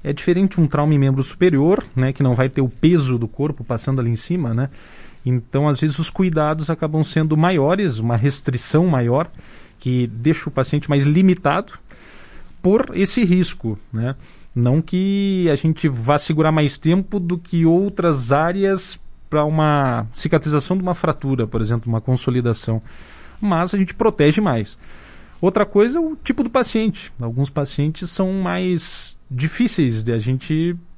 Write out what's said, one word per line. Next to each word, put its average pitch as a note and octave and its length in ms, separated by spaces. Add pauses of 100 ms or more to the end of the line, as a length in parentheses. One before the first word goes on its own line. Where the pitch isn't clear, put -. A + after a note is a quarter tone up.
é B2+ 80
diferente F3+ 480
um D#3+ 80
trauma D3 260
em D3 60
membro C3+ 240
superior, E3+ 580 (140)
né, C3 160
que C3+ 100
não B2+ 140
vai C3 140
ter C3 100
o B2+ 80
peso C3+ 500
do A#2 100
corpo C3+ 360
passando C3 380
ali A#2 80
em A#2 80
cima, D3+ 360
né? C3 160 (580)
Então, B2+ 400
às C#3+ 120
vezes, D3+ 180
os E3 140
cuidados D#3+ 580
acabam D#3 340
sendo D#3 320
maiores, E3 640
uma A#2 180
restrição C3+ 680
maior, C3+ 420 (520)
que B2 260
deixa A#2 420
o D3 40
paciente D3 360
mais C#3+ 160
limitado F3 720 (880)
por G3+ 320
esse G3 320
risco, E3+ 500 (160)
né? A#2+ 240 (380)
Não B2 300
que F#3+ 680
a C#3+ 40
gente D#3+ 340
vá C3 300
segurar D#3 320
mais D3+ 260
tempo F#3+ 420
do F3 200
que E3 260
outras E3+ 680
áreas F#3 680 (280)
pra D3+ 160
uma D3 680
cicatrização D3+ 680
de F#3 60
uma F3+ 100
fratura, C3+ 540
por A2+ 120
exemplo, A2+ 300
uma A2+ 100
consolidação. A#2+ 800 (640)
Mas F3+ 320
a G3+ 60
gente F#3+ 160
protege D#3 440
mais. B2+ 380 (640)
Outra G3 240
coisa G#3+ 320
é E4+ 40
o D#4+ 220
tipo C4 200
do A#3 80
paciente. A3+ 680
Alguns B2 300
pacientes D3+ 640
são F#3+ 200
mais F#3 880 (120)
difíceis C3 760
de A#2 100
a A2+ 60
gente D#3 580 (200)